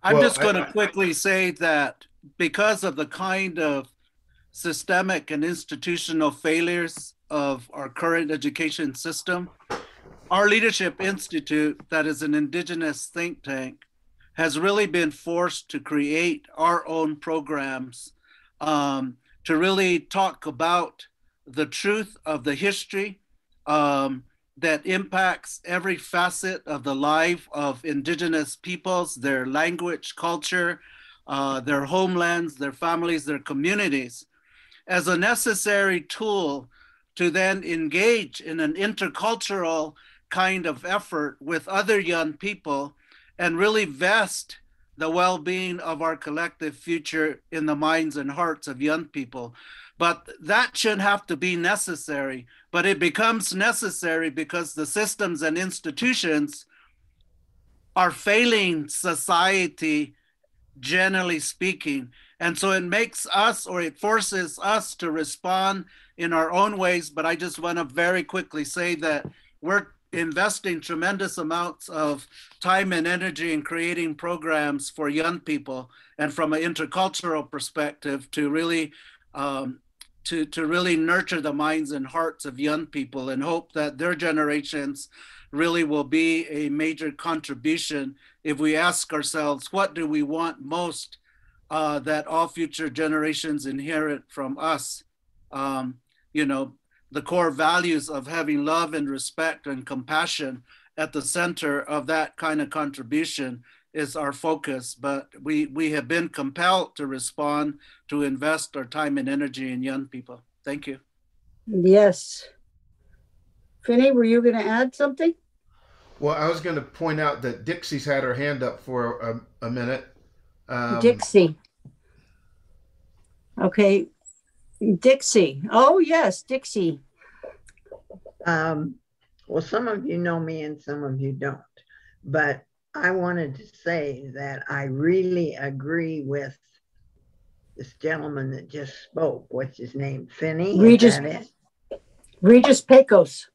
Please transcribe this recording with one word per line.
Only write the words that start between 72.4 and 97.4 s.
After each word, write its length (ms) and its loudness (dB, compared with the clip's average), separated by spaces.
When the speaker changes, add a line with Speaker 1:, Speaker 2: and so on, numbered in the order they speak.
Speaker 1:
time 340 2
and 140 0
energy 440 -2
in 120 -2
creating 500 -4
programs 720 -2
for 220 -4
young 300 -2
people 500 -6
and 120 0
from 220 0
an 80 0
intercultural 880 -2
perspective 800 -6
to 180 -2
really, 440 -2
um, 460 -6
to, 220 -4
to 220 -4
really 280 2
nurture 460 0
the 100 -2
minds 400 -2
and 140 -6
hearts 400 -4
of 140 -10
young 260 0
people 440 -8
and 120 -4
hope 320 -4
that 240 -4
their 160 0
generations 960 -2
really 320 2
will 200 0
be 440 2
a 220 -4
major 420 -2
contribution 1040 -4
if 160 -2
we 160 2
ask 380 0
ourselves, 600 -4
what 220 0
do 100 -4
we 160 0
want 400 -4
most, 560 -6
uh, 260 0
that 300 -2
all 200 0
future 400 -6
generations 800 -2
inherit 640 -4
from 320 -8
us? 440 -4
Um, 440 -4
you 120 0
know, 280 -4
the 100 -6
core 300 2